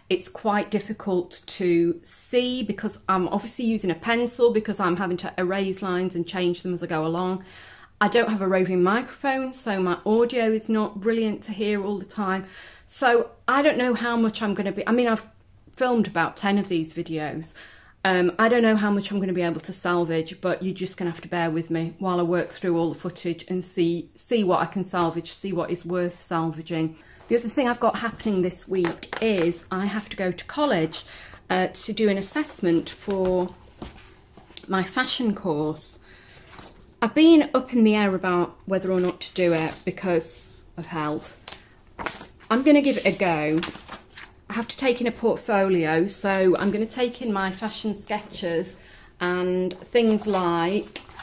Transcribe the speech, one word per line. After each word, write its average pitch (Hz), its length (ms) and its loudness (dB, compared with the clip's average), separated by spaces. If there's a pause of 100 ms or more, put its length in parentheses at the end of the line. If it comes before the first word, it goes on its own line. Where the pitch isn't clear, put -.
it's 185 180 0
quite 208 420 -2
difficult 196 760 -4
to 170 560 2
see 247 580 -2
because 208 460 -6
I'm 185 220 2
obviously 226 340 -4
using 220 260 0
a 160 60 0
pencil, 233 560 2
because 214 300 -2
I'm 175 160 2
having 185 200 -2
to - 200 -8
erase 190 440 -2
lines 185 320 -2
and 170 140 -4
change 180 340 -2
them 180 120 -4
as 175 100 -6
I 170 40 -4
go 160 180 -2
along. 185 400 -2 (560)
I 208 80 4
don't 233 200 4
have 208 120 0
a 190 60 0
roving 185 360 2
microphone, 262 720 0
so 202 280 -4
my 175 240 0
audio 233 460 2
is 220 160 -2
not 214 320 0
brilliant 220 440 0
to 214 100 -10
hear 208 280 -2
all 202 160 -2
the 185 80 -10
time. 190 400 -4 (400)
So 240 460 2 (160)
I 269 140 4
don't 294 160 4
know 247 160 2
how 233 240 0
much 226 240 0
I'm 208 120 0
gonna 196 200 -2
be... 196 120 -6
I 220 60 0
mean, 240 160 4
I've 226 180 0 (520)
filmed 247 280 2
about 165 300 -2
ten 202 240 0
of 196 80 -2
these 160 260 -2
videos. 160 600 -6 (500)
Um, 180 360 4
I 220 100 4
don't 240 140 4
know 220 120 6
how 208 140 2
much 202 220 0
I'm 202 80 -2
gonna 185 120 0
be 180 120 0
able 165 180 -2
to - 100 -10
salvage, 170 680 -2
but 180 220 -2
you're 185 100 -2
just 185 240 -8
gonna 175 140 -4
have - 100 -12
to 170 60 -14
bear 170 240 0
with 165 180 -2
me 165 300 -2
while 180 200 0
I 175 40 2
work 170 280 0
through 175 240 -2
all 165 160 2
the - 80 -10
footage 170 480 -6
and 180 160 -2
see, 170 520 0
see 226 280 0
what 180 160 2
I 170 60 0
can 185 180 -4
salvage, 170 480 -2
see 196 220 -8
what 170 160 -2
is 170 160 -6
worth 175 400 -4
salvaging. 160 720 -4 (300)
The 233 100 4
other 233 100 -6
thing 247 220 0
I've 240 100 -2
got 214 180 2
happening 214 440 -2
this 180 260 -4
week - 540 -2
is 175 480 2
I 190 160 -2
have 208 240 -4
to - 80 -12
go 185 140 -2
to - 140 -10
college, 190 600 0 (420)
uh, - 200 2
to - 260 -8
do 214 160 2
an 196 80 2
assessment 190 720 -2
for 185 640 -2 (1120)
my 190 140 0
fashion 233 540 -2
course. 156 640 -4 (1040)
I've 226 100 -2
been 311 400 8
up 254 180 0
in 240 120 4
the 214 100 8
air 202 220 2
about 180 500 0
whether 185 260 -2
or 185 80 2
not 180 220 0
to - 140 -8
do 175 180 4
it 160 220 0 (100)
because - 640 -2 (260)
of 165 120 -12
health. 151 500 -6 (1120)
I'm 247 140 2
gonna 294 180 8
give 269 160 2
it - 80 -2
a 196 60 4
go. 160 500 0 (880)
I - 60 -10
have 226 120 -4
to - 100 -10
take 262 220 2
in 240 80 0
a 226 60 2
portfolio, 190 960 2
so 190 500 2
I'm 202 140 0
gonna 214 140 -2
take 247 360 -2
in 233 100 -2
my 190 200 0
fashion 208 480 -6
sketches 185 760 -4 (460)
and 180 580 0
things 220 480 2
like, 185 760 0 (220)